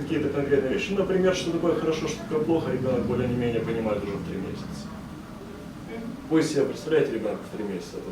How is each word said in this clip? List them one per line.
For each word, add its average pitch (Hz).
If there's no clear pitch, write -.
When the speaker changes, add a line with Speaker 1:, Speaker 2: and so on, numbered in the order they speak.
Speaker 1:
какие-то 147
конкретные 139
вещи. -
Ну, 196
например, 185
что -
такое 160
хорошо, 160
что -
такое 156
плохо, 156
ребенок 127
более-менее 120
понимает 110
уже 101
в 85
три 92
месяца. -
Speaker 2:
Мгм. 226
Speaker 1:
Вы 156
себе 139
представляете, -
ребенок 101
в -
три 104
месяца, 92
это -